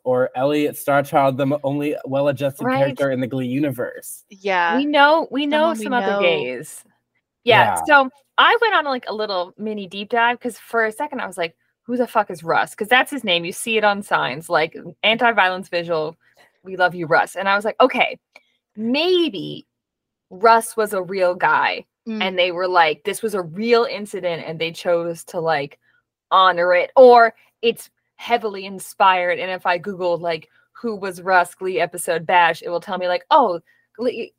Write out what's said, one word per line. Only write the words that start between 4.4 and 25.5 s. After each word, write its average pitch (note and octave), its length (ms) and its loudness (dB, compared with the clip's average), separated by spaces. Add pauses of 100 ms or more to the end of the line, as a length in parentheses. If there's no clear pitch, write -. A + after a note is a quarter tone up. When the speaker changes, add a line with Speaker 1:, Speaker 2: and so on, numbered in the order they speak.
Speaker 2:
We C#4 80 0
know, D4 460 4
we C#4 140 -4
know D4+ 280 2
Speaker 3:
Someone D#4+ 60 -6
we D#4+ 60 -8
Speaker 2:
some C#4 80 -4
other G3+ 200 0
Speaker 3:
know. G3+ 80 -2
Speaker 2:
gays. D3 640 -2 (600)
Yeah, G#3 300 4
Speaker 1:
Yeah. E3+ 120 -2
Speaker 2:
so C#4 220 6 (280)
I E4 240 4
went G#4+ 140 2
on, D#4+ 100 2
like, C4 220 -4
a - 60 -8
little G3+ 440 -4
mini G#3 300 -8
deep G3 220 -10
dive A#3+ 300 0
'cause A#3+ 200 -10
for A3+ 260 -2
a A3 60 -4
second D4 300 -10
I F#3+ 60 -6
was F#3 100 -12
like, E3+ 180 -4 (280)
"Who A#3+ 140 -8
the A#3+ 80 0
fuck A3+ 240 0
is D#3+ 140 -12
Russ?" D#3 320 0
'Cause G3+ 140 -8
that's B3+ 220 4
his C#4 120 -10
name. E3+ 220 0
You F#3 80 -8
see A3+ 240 -4
it G#3 80 0
on G3+ 180 0
signs, D3+ 460 -4
like, E3 280 0 (260)
"Anti-violence G#3 680 0
vigil, E3 480 -4 (460)
we F#3+ 120 -14
love F3 180 2
you, F3 140 -8
Russ." D#3 300 0
And F#3+ 100 -4
I G3 80 2
was G3+ 80 -2
like, G#3+ 160 -6
"Okay, B3+ 400 2 (560)
maybe A#3 880 -2 (640)
Russ A3+ 480 2
was G#3+ 160 -2
a F#3+ 80 -2
real F3+ 340 0
guy." C#3 500 0 (220)
Speaker 3:
Mm. A3 140 -6
Speaker 2:
And F#3 180 -4
they F3+ 120 2
were F3 160 -4
like, E3 360 2
"This - 180 -6
was G#3+ 140 -4
a G3 60 -2
real A3+ 440 0
incident," F3+ 600 -6
and D#3+ 140 -10
they E3 120 -4
chose E3+ 540 -4
to, - 140 -8
like, D#3 400 -4 (520)